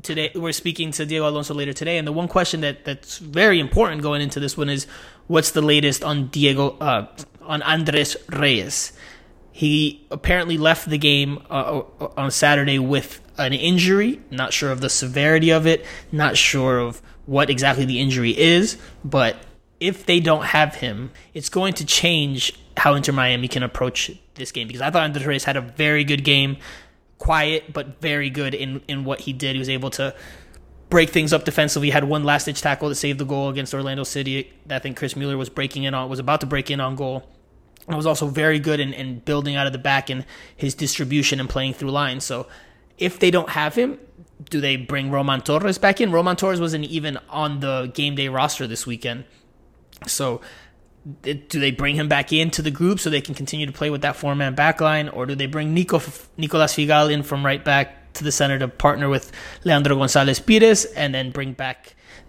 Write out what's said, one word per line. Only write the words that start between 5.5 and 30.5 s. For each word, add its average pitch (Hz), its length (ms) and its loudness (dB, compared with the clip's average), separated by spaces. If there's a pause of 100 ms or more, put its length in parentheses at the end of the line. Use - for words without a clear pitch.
the 156 100 2
latest 147 400 4
on 147 240 -2
Diego, 139 520 2
uh, 120 280 0 (360)
on 151 200 -4
Andres 151 540 0 (120)
Reyes? 131 640 0 (600)
He 151 580 0
apparently 170 480 0
left 160 300 2
the 151 100 0
game, 143 500 2
uh, 139 340 -4 (340)
on 139 140 -2
Saturday 143 480 4
with 131 420 -2 (180)
an 135 140 0
injury. 185 680 2 (100)
Not 131 220 -4
sure 139 200 0
of 127 80 -6
the 131 100 -2
severity 151 600 4
of 160 160 6
it, 165 180 4 (260)
not 151 260 2
sure 131 420 2
of 120 220 -4 (260)
what 139 220 2
exactly 135 360 4
the 127 160 0
injury 127 360 2
is, 170 400 6 (280)
but 131 320 2 (420)
if 185 260 -4
they 175 140 4
don't 156 280 2
have 151 300 4
him, 123 360 -8 (200)
it's 147 160 -8
going 185 260 0
to 156 100 -6
change 143 680 2 (240)
how 147 180 4
Inter 143 180 0
Miami 127 360 0
can 127 140 -4
approach 127 480 -4 (240)
this 131 160 -12
game, 117 160 -8
because 120 160 -10
I 135 80 0
thought 190 140 2
Andres 143 220 -4
Reyes 139 180 -2
had 139 120 -2
a 135 40 -4
very 147 440 0
good 139 200 0
game, 139 320 4 (600)
quiet, 156 540 0
but 143 280 -10
very 147 300 -2
good 135 240 -4
in, 135 340 -6
in 139 160 -6
what 131 160 -6
he 139 120 -8
did. 135 220 -4
He 131 40 -4
was 131 100 -6
able 131 220 -4
to 135 240 -6 (760)